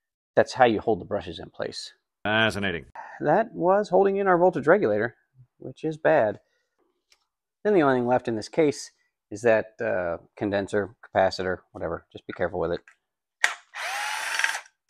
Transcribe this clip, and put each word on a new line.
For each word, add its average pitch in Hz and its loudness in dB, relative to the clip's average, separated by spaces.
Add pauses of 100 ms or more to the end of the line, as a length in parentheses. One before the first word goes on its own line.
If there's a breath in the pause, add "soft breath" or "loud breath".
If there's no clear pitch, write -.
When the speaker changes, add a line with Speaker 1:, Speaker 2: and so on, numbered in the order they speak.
(360)
Speaker 1:
that's - 2
how 127 4
you 110 2
hold 104 -2
the 87 -14
brushes - -8
in 87 -14
place. - -10 (320)
Speaker 2:
Fascinating. 101 0 (360 loud breath)
Speaker 1:
That 156 0
was 185 0
holding 196 2
in 196 0
our 180 4
voltage 170 2
regulator, 127 2 (420)
which - -16
is 156 -4
bad. 123 2 (1200)
Then 214 2
the 185 6
only 135 4
thing 120 0
left 123 2
in 117 -2
this 107 -8
case - 0 (400)
is 104 -10
that, 110 2 (100)
uh, 90 -2 (200)
condenser, 101 -2 (200)
capacitor, 92 0 (120)
whatever. 85 -8
Just - -20
be - -12
careful 90 -4
with 82 -2
it. 85 -4 (2000)